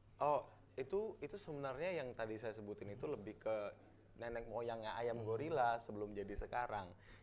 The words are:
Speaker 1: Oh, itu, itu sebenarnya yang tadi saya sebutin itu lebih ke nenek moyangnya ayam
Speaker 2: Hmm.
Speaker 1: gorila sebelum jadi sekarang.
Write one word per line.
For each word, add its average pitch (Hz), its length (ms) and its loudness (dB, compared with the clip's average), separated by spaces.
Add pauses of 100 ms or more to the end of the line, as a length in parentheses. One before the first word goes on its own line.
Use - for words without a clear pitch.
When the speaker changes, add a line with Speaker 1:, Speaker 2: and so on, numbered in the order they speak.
(200)
Speaker 1:
Oh, 139 280 6 (280)
itu, 190 440 0
itu 143 160 -4
sebenarnya 147 680 -2
yang 123 120 -4
tadi 113 200 0
saya 110 200 -2
sebutin 104 400 -4
itu 127 80 -4
lebih 110 320 -2
ke 110 200 2 (600)
nenek 117 320 -4
moyangnya 113 480 -2
ayam 117 240 0
Speaker 2:
Hmm. 107 80 -2
Speaker 1:
gorila 123 480 4
sebelum 104 360 -2
jadi 101 240 -2
sekarang. 107 520 0 (360)